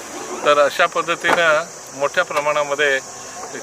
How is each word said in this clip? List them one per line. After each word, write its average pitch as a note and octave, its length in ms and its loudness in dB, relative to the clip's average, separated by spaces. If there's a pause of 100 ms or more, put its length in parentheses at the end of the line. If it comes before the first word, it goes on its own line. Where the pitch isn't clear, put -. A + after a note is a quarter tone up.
(460)
तर D3 120 6
अशा D3 280 4
पद्धतीनं E3 800 2 (300)
मोठ्या C#3 300 0
प्रमाणामध्ये D3 760 0 (640)